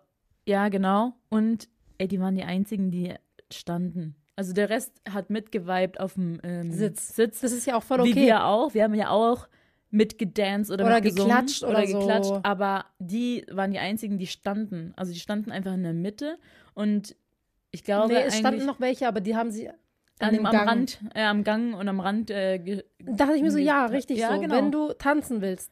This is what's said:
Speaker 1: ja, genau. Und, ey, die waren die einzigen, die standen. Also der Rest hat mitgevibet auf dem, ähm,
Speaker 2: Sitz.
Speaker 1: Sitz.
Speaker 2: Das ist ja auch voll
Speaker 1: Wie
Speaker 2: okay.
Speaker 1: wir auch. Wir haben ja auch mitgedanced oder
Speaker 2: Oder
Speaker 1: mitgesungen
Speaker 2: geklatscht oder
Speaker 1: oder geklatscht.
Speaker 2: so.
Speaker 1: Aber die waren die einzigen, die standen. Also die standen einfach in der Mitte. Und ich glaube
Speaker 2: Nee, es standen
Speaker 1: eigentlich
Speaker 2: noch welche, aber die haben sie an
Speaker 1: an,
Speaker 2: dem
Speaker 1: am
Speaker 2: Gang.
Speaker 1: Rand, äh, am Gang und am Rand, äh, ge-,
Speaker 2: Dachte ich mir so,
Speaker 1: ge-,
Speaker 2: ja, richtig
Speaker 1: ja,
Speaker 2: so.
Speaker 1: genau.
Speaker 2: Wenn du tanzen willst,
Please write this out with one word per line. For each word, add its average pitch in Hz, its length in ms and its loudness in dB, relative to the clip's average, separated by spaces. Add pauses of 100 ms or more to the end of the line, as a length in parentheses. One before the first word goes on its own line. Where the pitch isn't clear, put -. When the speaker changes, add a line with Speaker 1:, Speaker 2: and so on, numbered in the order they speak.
(480)
Speaker 1:
ja, 196 220 2
genau. 196 420 2 (160)
Und, 220 400 0 (300)
ey, 190 100 -2
die 190 100 -2
waren 190 160 0
die 185 100 -2
einzigen, 190 460 -2
die 175 240 -4 (380)
standen. 170 640 -6 (200)
Also 185 160 -6
der 202 180 2
Rest 226 380 -4
hat 196 220 -8
mitgevibet 185 720 -2
auf 190 140 -6
dem, 170 280 -4
ähm, 175 300 -6
Speaker 2:
Sitz. 196 420 -4
Speaker 1:
Sitz. 226 260 0
Speaker 2:
Das 240 120 0
ist 240 140 -4
ja 254 100 0
auch 220 80 -2
voll 254 180 2
Speaker 1:
Wie 240 80 6
Speaker 2:
okay. 262 160 6
Speaker 1:
wir 214 200 6
auch. 220 280 2
Wir 214 100 4
haben 214 100 2
ja 214 160 0
auch 233 360 2 (440)
mitgedanced 208 840 0
oder 196 140 0
Speaker 2:
Oder 233 100 8
Speaker 1:
mitgesungen 202 400 4
Speaker 2:
geklatscht 262 260 0
oder 240 160 -2
Speaker 1:
oder 208 80 4
geklatscht. 202 380 2 (100)
Speaker 2:
so. 196 80 -4
Speaker 1:
Aber 196 420 0 (140)
die 233 540 -4
waren 196 180 -2
die 196 80 -4
einzigen, 202 400 -4
die 180 80 -6
standen. 196 680 -6
Also 180 160 -8
die 170 80 -12
standen 208 320 -6
einfach 190 220 -6
in 185 100 -4
der 165 80 -4
Mitte. 208 460 -6 (360)
Und 208 400 -2 (560)
ich - 140 -16
glaube 214 300 2
Speaker 2:
Nee, 254 80 4
es 240 160 0
standen 254 200 2
Speaker 1:
eigentlich 269 80 -2
Speaker 2:
noch 277 140 -4
welche, 254 260 0
aber 220 140 -2
die 214 160 -2
haben 233 160 -2
sie 220 160 -10
an - 80 -18 (420)
Speaker 1:
an, 214 160 2
Speaker 2:
dem 220 120 2
Speaker 1:
am 220 60 2
Speaker 2:
Gang. 208 160 4
Speaker 1:
Rand, 240 320 0 (140)
äh, 220 80 -2
am 208 220 0
Gang 220 300 0
und 196 140 -4
am 196 120 -2
Rand, 208 320 -2
äh, 190 260 0
ge-, 190 240 -6 (220)
Speaker 2:
Dachte 269 320 2
ich 277 60 2
mir 311 100 2
so, 302 60 0
Speaker 1:
ge-, 277 80 2
Speaker 2:
ja, 285 200 4
richtig 247 320 -2
Speaker 1:
ja, 226 160 0
Speaker 2:
so. 196 60 0
Speaker 1:
genau. 214 160 0
Speaker 2:
Wenn 285 160 2
du 302 220 -2
tanzen 277 480 0
willst, 190 300 -6